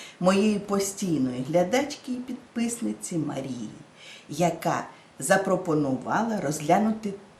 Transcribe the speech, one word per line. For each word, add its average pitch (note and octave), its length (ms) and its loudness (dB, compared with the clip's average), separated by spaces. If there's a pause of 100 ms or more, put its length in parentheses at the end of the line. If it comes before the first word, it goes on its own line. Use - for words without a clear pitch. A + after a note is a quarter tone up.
(200)
моєї G3 400 4
постійної D#3 920 -2
глядачки G3 640 0
і B3 40 -4
підписниці A#3 1000 -6
Марії, C3 520 -4 (600)
яка D#3+ 580 0 (320)
запропонувала F3 1200 2
розглянути F#3+ 720 0 (260)